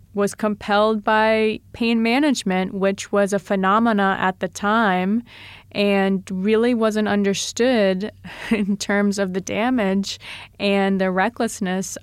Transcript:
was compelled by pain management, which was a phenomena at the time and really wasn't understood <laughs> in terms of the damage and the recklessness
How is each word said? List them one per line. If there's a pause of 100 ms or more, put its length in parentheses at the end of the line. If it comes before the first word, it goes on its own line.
(140)
was
compelled
by (140)
pain
management,
which
was
a
phenomena
at
the
time (480)
and
really
wasn't
understood (220)
<laughs>
in
terms
of
the
damage (400)
and
the
recklessness